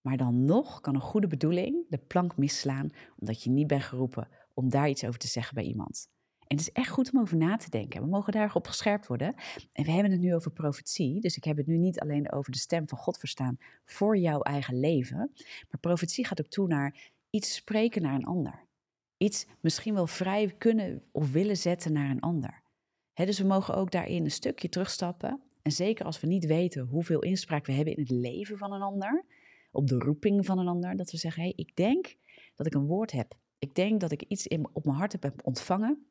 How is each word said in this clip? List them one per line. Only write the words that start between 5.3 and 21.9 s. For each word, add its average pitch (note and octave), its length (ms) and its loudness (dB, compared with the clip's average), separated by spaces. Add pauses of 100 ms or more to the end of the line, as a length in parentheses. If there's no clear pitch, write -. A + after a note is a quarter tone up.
bij A#2 100 -2
iemand. - 440 -8 (300)
En - 180 -4
het D3 40 0
is D#3 120 -4
echt B3+ 160 -2
goed C4 240 0
om C4 80 6
over F3 160 2
na E3 200 4
te - 140 -8
denken. - 320 -4
We C#3 60 -2
mogen G3+ 240 0
daarop G#3 340 0
gescherpt G#3 400 0
worden. B2+ 280 -2 (380)
En D3 120 -2
we D#3 60 0
hebben F#3+ 220 4
het F3+ 80 2
nu F3+ 140 4
over E3 160 0
profetie. D3+ 680 -2
Dus A3+ 160 -2
ik - 80 -14
heb D3+ 120 0
het C#3+ 100 0
nu E3 100 4
niet E3+ 240 2
alleen D3 320 -2
over C#3 200 -4
de C3 60 -4
stem E3 300 -2
van C3 100 -8
God - 200 -2
verstaan C3 400 -4 (260)
voor G#3 340 2
jouw D#3 220 2
eigen C3 400 0
leven. D3 520 0 (380)
Maar - 100 -10
profetie F3 460 -2
gaat - 140 -6
ook D3+ 100 -4
toe G3 160 0
naar C#3+ 460 -2 (180)
iets - 240 -2
spreken G#3+ 480 0
naar C#3 120 0
een C3+ 100 0
ander. - 420 -2 (500)
Iets - 300 0 (140)
misschien G#3 340 0
wel F#3 120 2
vrij G3 520 0
kunnen A3 440 2 (100)
of D3 200 0
willen F#3+ 240 4
zetten F3 360 0